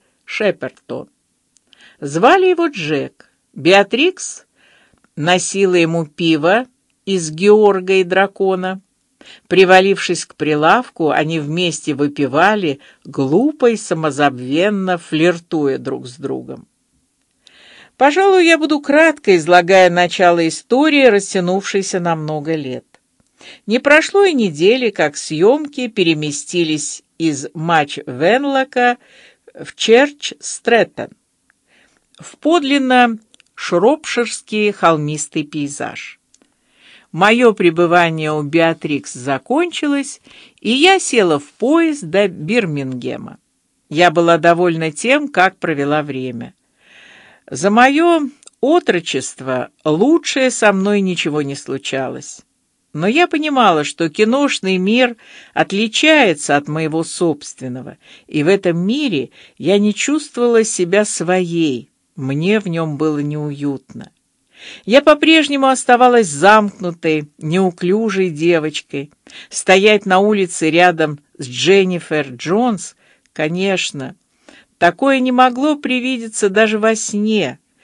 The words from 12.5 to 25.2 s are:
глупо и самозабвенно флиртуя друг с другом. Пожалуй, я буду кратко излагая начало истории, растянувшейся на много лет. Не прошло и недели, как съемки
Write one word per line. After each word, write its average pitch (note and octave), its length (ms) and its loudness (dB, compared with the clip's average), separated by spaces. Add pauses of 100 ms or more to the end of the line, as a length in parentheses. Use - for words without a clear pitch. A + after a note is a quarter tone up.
глупо G#3+ 680 0
и G#3+ 60 -4
самозабвенно D#3+ 1200 -2
флиртуя D#3+ 840 -2
друг B2+ 280 -10
с B2 100 -20
другом. C3 500 -12 (1300)
Пожалуй, F4+ 480 4
я E4 140 2
буду D4+ 200 -2
кратко D4 560 2
излагая F3 540 6
начало F3 580 2
истории, C#4 580 2
растянувшейся G3 960 0
на E3+ 160 -2
много D#3 380 -6
лет. C#3 320 -8 (800)
Не A3 140 0
прошло D4+ 440 4
и F#4 100 4
недели, G#3+ 580 2
как D3+ 260 -2
съемки B3+ 680 0